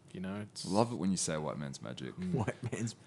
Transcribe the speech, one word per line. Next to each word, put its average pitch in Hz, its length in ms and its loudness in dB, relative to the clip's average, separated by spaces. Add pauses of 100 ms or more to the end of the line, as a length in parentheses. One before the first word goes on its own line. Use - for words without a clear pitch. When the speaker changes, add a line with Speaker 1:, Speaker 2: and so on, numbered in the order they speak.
(140)
Speaker 1:
You 92 80 -6
know, 95 200 -4
it's - 240 -8
Speaker 2:
Love 113 260 6
it 120 40 -2
when 92 160 2
you 90 60 4
say 80 200 2
white 69 220 -2
man's 69 240 -6
magic. 62 360 -6
Speaker 1:
Mm. 92 140 0
Speaker 3:
White - 400 0
man's 113 220 -2 (120)